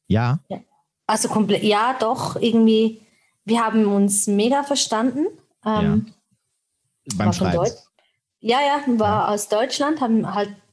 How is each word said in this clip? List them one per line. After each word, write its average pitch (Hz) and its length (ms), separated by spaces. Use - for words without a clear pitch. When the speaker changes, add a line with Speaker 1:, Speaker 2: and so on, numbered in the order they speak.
Speaker 1:
Ja? 120 320
Speaker 2:
Ja. 196 100
Also 214 220
komplett, 202 340
ja, 220 360
doch, 226 360
irgendwie, 220 640
wir 226 180
haben 220 220
uns 202 420
mega 233 360
verstanden. 269 640
Speaker 1:
Ja. 214 180
Speaker 2:
Ähm, 214 300
Speaker 1:
Beim 208 120
Speaker 2:
war 196 60
von 185 140
Speaker 1:
Schreiben? 170 160
Speaker 2:
Deut-, - 200
ja, 233 200
ja, 277 380
war 208 280
Speaker 1:
Ja. 208 60
Speaker 2:
aus 208 140
Deutschland, 277 540
haben 220 320
halt 202 160